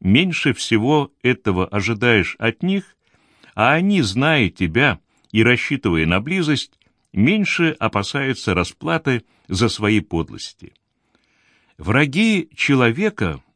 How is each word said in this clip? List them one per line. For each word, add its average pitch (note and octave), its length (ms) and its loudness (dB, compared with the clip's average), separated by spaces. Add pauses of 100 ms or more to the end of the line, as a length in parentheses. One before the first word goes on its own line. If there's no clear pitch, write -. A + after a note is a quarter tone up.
меньше D3+ 520 2
всего C3 600 0 (100)
этого G2+ 440 0
ожидаешь G#2 720 0
от A2+ 240 -4
них, F#3+ 340 -4 (580)
а A#2+ 200 2
они, F#3 280 2
зная B2 480 0
тебя A2 500 0 (300)
и A2 120 2
рассчитывая A2+ 640 0
на F#2 140 2
близость, D3+ 580 -4 (340)
меньше E3 680 0
опасаются G#2+ 760 -4
расплаты C3 680 -4 (240)
за F#2+ 200 0
свои G#2 320 0
подлости. - 720 -10 (1040)
"Враги D3+ 800 0
человека, — B2 840 0 (160)